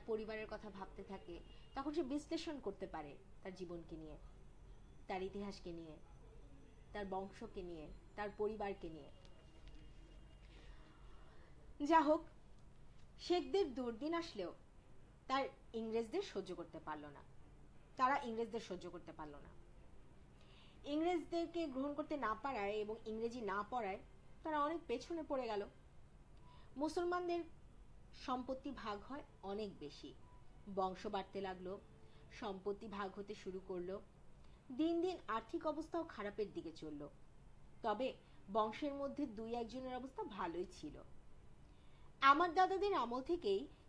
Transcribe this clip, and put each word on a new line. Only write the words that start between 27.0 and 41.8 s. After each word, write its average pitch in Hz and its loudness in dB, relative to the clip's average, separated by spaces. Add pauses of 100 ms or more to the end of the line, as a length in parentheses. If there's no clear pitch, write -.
সম্পত্তি 262 0
ভাগ 208 -2
হয় 277 -6 (200)
অনেক 202 -2
বেশি, 143 -8 (600)
বংশ 190 4
বাড়তে 196 0
লাগলো, 185 -2 (600)
সম্পত্তি 202 -2
ভাগ 196 -2
হতে 208 -4
শুরু 190 -4
করলো। 180 0 (720)
দিন 330 6
দিন 370 4 (100)
আর্থিক 226 0
অবস্থাও 320 2
খারাপের 208 0
দিকে 160 -4
চলল, 147 -6 (720)
তবে 233 4 (400)
বংশের 226 4
মধ্যে 277 2
দুই 226 -4
একজনের 254 -2
অবস্থা 269 -4
ভালোই 190 0
ছিল। - -8 (1200)